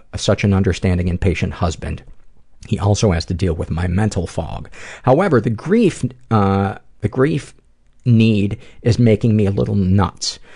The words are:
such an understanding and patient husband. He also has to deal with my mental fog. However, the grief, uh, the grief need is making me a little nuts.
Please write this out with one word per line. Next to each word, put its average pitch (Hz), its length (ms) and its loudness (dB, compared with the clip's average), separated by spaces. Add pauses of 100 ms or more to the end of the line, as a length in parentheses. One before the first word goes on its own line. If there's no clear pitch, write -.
(160)
such - 280 0
an 101 100 4
understanding 92 560 0
and 87 100 -2
patient 92 340 -2
husband. 80 500 -6 (640)
He 110 100 -2
also 104 340 2
has 85 140 -2
to - 80 -6
deal 85 200 0
with - 180 -6
my 87 160 -2
mental 92 400 -2
fog. - 420 -10 (340)
However, 143 360 4
the 127 100 0
grief, 175 540 0 (260)
uh, 98 480 2 (240)
the - 60 -2
grief 143 480 -2 (480)
need 110 560 2 (220)
is 117 180 2
making 113 360 4
me 107 100 2
a 98 60 2
little 107 240 -2
nuts. 95 640 0 (180)